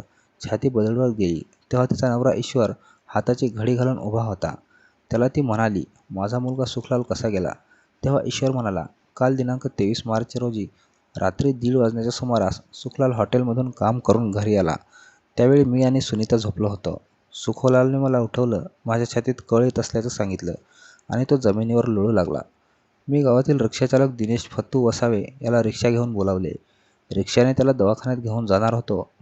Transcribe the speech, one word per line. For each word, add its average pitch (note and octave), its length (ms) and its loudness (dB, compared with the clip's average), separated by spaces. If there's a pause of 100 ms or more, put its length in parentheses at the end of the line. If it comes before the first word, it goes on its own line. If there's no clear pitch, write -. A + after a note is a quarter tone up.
(420)
छाती A2+ 280 -2
बदलवत A#2 460 0
गेली, F2 260 0 (300)
तेव्हा B2+ 140 2
तिचा B2+ 240 0
नवरा B2 260 2
ईश्वर A2+ 360 0 (360)
हाताची B2 400 0
घडी A#2 280 -2
घालून B2+ 220 0
उभा A2 260 -4
होता. F#2 320 -6 (540)
त्याला A#2 180 2
ती D3 140 0
म्हणाली, A2 420 0 (280)
"माझा G2+ 280 -4
मुलगा B2+ 260 -4
सुखलाल B2 360 -2
कसा - 260 -4
गेला?" F#2+ 240 -2 (520)
तेव्हा C#3 220 2
ईश्वर C3 260 -2
म्हणाला, G#2+ 340 -4 (320)
"काल C3 180 2
दिनांक B2+ 320 -4
तेवीस G#2+ 380 -2
मार्च A2+ 320 -4
रोजी A2+ 300 -4 (500)
रात्री G2 360 0
दीड A#2+ 220 -2
वाजण्याच्या A#2 360 0
सुमारास A#2 500 -2 (120)
सुखलाल C3 380 -2
हॉटेलमधून B2 580 0
काम A#2 300 -2
करून A2 320 2
घरी G#2 240 0
आला. E2+ 200 2 (640)
त्यावेळी C3+ 280 6
मी B2+ 180 2
आणि C3 180 2
सुनीता A2+ 360 0
झोपलो G#2+ 300 -2
होतो. F2+ 340 -6 (320)
सुखलालने B2+ 640 2
मला C3 220 0
उठवलं, A#2 460 -2 (200)
माझ्या A#2 240 -2
छातीत A#2+ 240 -2 (160)
कळ A#2 140 4
येत B2+ 160 0
असल्याचं A2+ 300 -4
सांगितलं F#2 440 -6 (560)
आणि B2+ 200 -2
तो C#3+ 80 4
जमिनीवर A#2 480 2
लोळू G#2+ 260 2
लागला. E2+ 280 0 (680)
मी C#3+ 160 2
गावातील C3+ 360 2
रिक्षाचालक C3 560 2
दिनेश A2+ 280 -2
फत्तू - 440 -2
वसावे A2+ 380 0 (160)
याला A#2 220 2
रिक्षा A2 260 0
घेऊन A#2+ 240 0
बोलावले. F#2+ 380 0 (600)
रिक्षाने A#2+ 420 2
त्याला C3+ 180 4
दवाखान्यात A#2+ 520 0
घेऊन A2+ 220 -4
जाणार G#2 280 2
होतो, A2 360 -4 (120)